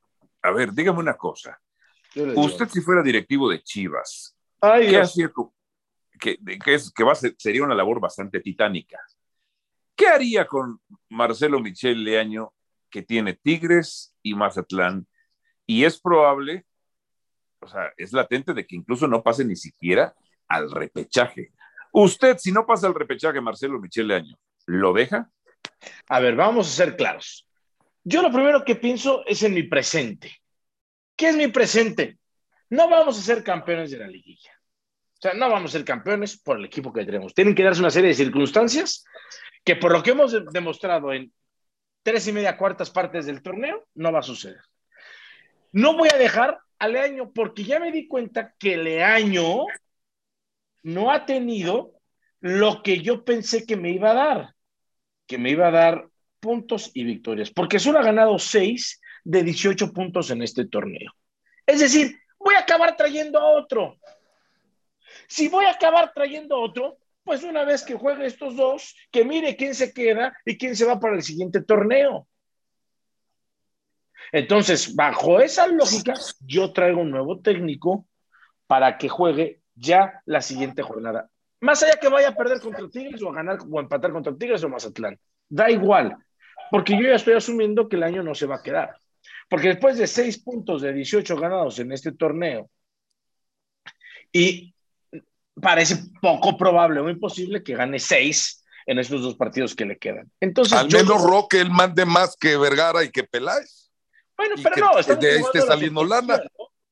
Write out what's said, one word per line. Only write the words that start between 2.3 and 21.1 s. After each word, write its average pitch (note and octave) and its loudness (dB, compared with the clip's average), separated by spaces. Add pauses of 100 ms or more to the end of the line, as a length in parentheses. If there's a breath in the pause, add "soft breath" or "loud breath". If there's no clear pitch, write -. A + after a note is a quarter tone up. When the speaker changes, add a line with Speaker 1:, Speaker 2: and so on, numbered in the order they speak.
Speaker 2:
digo. D3 2
Speaker 1:
Usted G3+ -4
si F#3 -4
fuera F3 2
directivo C3 0
de E2 -4
Chivas, - -10 (240)
Speaker 2:
Ay, A3 6
Speaker 1:
¿qué G#3+ 2
Speaker 2:
Dios. F#3+ 4
Speaker 1:
hacía E3+ -2
co-, - -10 (680)
que, - -4
de, F#2+ -12
que C#3+ 0
es, C3+ -4
que - -4
va C3+ 4
a - 2
ser, B2 -4
sería A2+ -2
una C3+ -2
labor G2+ 0
bastante G2 -8
titánica? G2 -4 (960)
¿Qué G#4 4
haría B3 4
con B2+ -6 (280)
Marcelo A#2+ 0
Michel A2+ -4
Leaño, A2 -2 (380)
que F#2+ -12
tiene G#2+ -4
Tigres E3 -2
y G#2+ -6
Mazatlán? F#2+ -4 (600)
Y A2+ 2
es D#3+ 0
probable, D3+ 0 (920)
o - -20
sea, F2+ -10
es F#2 -14
latente C3 -2
de G2+ -8
que F2+ -16
incluso B2 -4
no A#2 0
pase A#2 0
ni G2+ -4
siquiera F2+ -2 (320)
al D2+ -4
repechaje. E2 -4 (400 loud breath)